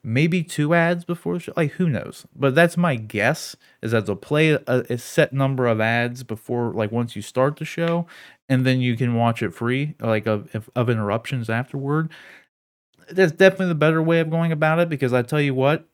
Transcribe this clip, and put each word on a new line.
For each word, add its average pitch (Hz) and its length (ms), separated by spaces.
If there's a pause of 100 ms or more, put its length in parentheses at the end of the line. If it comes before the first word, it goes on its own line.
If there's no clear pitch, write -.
maybe 160 400
two 151 300
ads 170 300
before 175 300
the 175 60
show, - 160
like, 156 160
who 175 160
knows? - 360 (120)
But 135 180
that's 170 220
my 175 180
guess, 110 640 (260)
is 110 80
that 110 160
they'll 104 80
play 151 360
a, 147 180
a 123 300
set - 340
number 135 340
of 110 140
ads 120 420
before, 117 500
like, 107 200
once 117 240
you 101 60
start 135 340
the 160 80
show, 170 420 (420)
and 131 160
then 127 160
you 123 160
can 120 200
watch 117 260
it 92 100
free, 135 480
like, 110 260
of, 107 280
of, 110 220
of 120 120
interruptions 113 640
afterward. 139 600 (1000)
That's 175 220
definitely 190 360
the 170 60
better 160 260
way 165 200
of 160 100
going 165 220
about 156 260
it, 170 100
because 135 240
I 123 100
tell 151 180
you 143 120
what 139 420